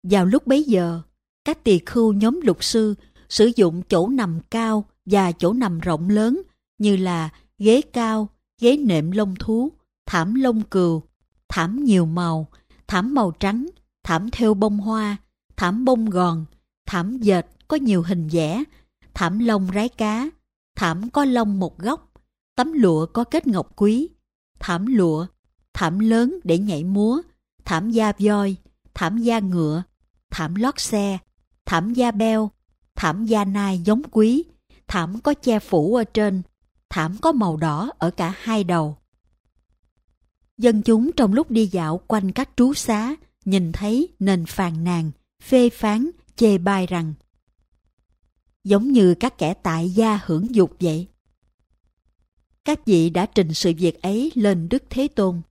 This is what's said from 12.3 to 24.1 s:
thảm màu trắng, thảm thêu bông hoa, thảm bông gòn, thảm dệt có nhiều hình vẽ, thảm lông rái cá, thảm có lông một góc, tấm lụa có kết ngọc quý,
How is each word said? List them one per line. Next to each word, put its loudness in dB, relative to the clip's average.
thảm -2
màu 0
trắng, -4
thảm -2
thêu 2
bông 0
hoa, -4
thảm -2
bông 2
gòn, 0
thảm -4
dệt 2
có -2
nhiều 0
hình -4
vẽ, -2
thảm -2
lông 0
rái -2
cá, -4
thảm -4
có 0
lông 0
một -4
góc, -8
tấm -2
lụa 2
có -4
kết -2
ngọc -2
quý, 0